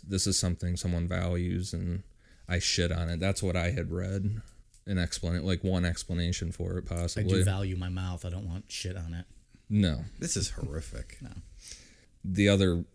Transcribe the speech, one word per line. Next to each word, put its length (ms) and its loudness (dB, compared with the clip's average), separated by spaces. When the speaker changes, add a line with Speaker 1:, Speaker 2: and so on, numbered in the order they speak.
Speaker 1:
"This 200 0
is 100 2
something 380 0
someone 320 0
values, 640 0
and 300 -2
I 120 2
shit 320 2
on 180 0
it." 100 -2
That's 220 0
what 140 2
I 160 2
had 200 -2
read. 500 -2
An 100 0
explan-, 460 0
like, 200 0
one 220 2
explanation 640 -2
for 260 -4
it, 140 -6
Speaker 2:
I 40 -4
Speaker 1:
possibly. 440 2
Speaker 2:
do 40 6
value 340 0
my 120 -4
mouth. 360 -4
I 40 -6
don't 180 -6
want 240 -6
shit 260 -6
on 180 -6
it. 100 -8
Speaker 1:
No. 360 4
Speaker 3:
This 180 -2
is 140 0
horrific. 720 -8
Speaker 2:
No. 100 -12
Speaker 1:
The 260 4
other 460 6